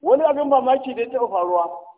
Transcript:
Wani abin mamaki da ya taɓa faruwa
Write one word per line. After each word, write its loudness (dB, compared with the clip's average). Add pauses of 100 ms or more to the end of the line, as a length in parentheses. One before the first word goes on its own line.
Wani 4
abin 0
mamaki 2
da -6
ya -6
taɓa -4
faruwa -2 (180)